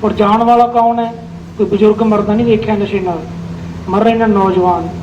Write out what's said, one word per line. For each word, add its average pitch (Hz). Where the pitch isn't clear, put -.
ਔਰ 214
ਜਾਣ 214
ਵਾਲਾ 240
ਕੌਣ 233
ਹੈ? 233
ਕੋਈ 202
ਬਜ਼ੁਰਗ 208
ਮਰਦਾ 208
ਨਹੀਂ 233
ਵੇਖਿਆ 214
ਨਸ਼ੇ 202
ਨਾਲ, 180
ਮਰ 196
ਰਹੇ 226
ਨੇ 226
ਨੌਜਵਾਨ 185